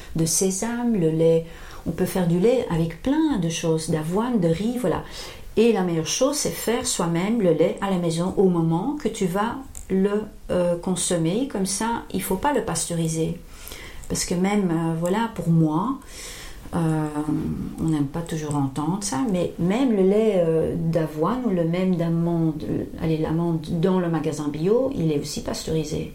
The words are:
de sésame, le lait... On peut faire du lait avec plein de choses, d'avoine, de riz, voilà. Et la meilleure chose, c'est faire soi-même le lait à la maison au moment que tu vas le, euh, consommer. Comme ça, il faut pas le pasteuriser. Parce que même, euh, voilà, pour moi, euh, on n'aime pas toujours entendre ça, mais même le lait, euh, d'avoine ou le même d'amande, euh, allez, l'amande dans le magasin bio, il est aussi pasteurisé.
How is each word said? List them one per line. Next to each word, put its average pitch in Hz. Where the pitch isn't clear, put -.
de 160
sésame, 226
le 165
lait... 165
On 175
peut 180
faire 180
du 170
lait 226
avec 165
plein 285
de 165
choses, 160
d'avoine, 185
de 170
riz, 208
voilà. 170
Et 226
la 190
meilleure 170
chose, 285
c'est -
faire 240
soi-même 190
le 170
lait 170
à 196
la 190
maison 170
au 190
moment 170
que 233
tu 202
vas 208
le, 202
euh, 175
consommer. 180
Comme 196
ça, 226
il 190
faut 190
pas 285
le -
pasteuriser. 165
Parce 180
que 185
même, 190
euh, 165
voilà, 202
pour 165
moi, 165
euh, 160
on 156
n'aime 151
pas 165
toujours 151
entendre 147
ça, 262
mais 180
même 214
le 190
lait, 208
euh, 160
d'avoine 165
ou 220
le 175
même 180
d'amande, 165
euh, -
allez, 160
l'amande 160
dans 185
le 170
magasin 151
bio, 196
il 165
est 147
aussi -
pasteurisé. 160